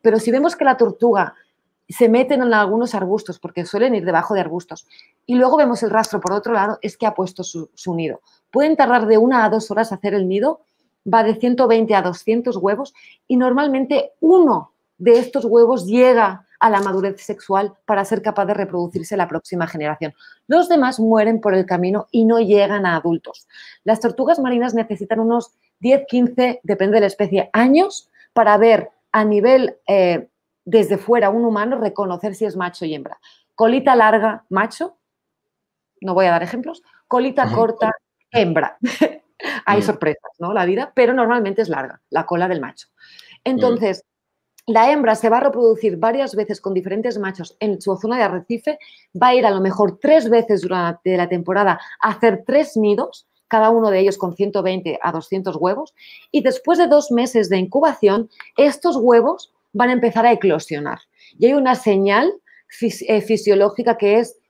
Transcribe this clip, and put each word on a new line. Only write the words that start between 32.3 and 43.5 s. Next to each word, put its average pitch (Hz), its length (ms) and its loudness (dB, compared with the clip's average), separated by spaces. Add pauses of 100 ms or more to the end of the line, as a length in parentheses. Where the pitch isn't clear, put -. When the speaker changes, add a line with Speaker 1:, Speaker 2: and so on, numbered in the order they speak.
Speaker 1:
si 214 120 -6
es 202 100 -8
macho 180 300 -8
y 156 100 -6
hembra. - 240 -16 (360)
Colita 262 420 2
larga, 220 500 2
macho, 220 480 -4 (1040)
no 190 140 -8
voy 185 140 2
a 170 40 4
dar 170 120 0
ejemplos, 254 380 -12 (280)
colita 262 380 0
Speaker 2:
Ujú. 220 80 -4
Speaker 1:
corta, 226 360 0 (400)
hembra. 165 500 0
<laughs> - 420 -2 (420)
Hay 202 140 2
Speaker 2:
Mm. 202 40 -2
Speaker 1:
sorpresas, 196 560 -4
¿no? 175 140 -6
La 190 100 0
vida, 208 320 -2
pero 247 180 4
normalmente 226 480 0
es 190 60 -2
larga, 135 320 -8 (100)
la 151 160 -4
cola 175 220 -2
del 175 140 -4
macho. - 260 -16
Speaker 2:
Mm. - 600 -14
Speaker 1:
Entonces, 226 560 -2 (600)